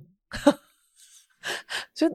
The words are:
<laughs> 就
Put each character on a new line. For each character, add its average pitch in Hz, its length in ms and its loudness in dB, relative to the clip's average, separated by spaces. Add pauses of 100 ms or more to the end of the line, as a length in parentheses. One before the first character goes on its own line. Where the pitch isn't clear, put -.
(300)
<laughs> - 1700 -4
就 311 200 2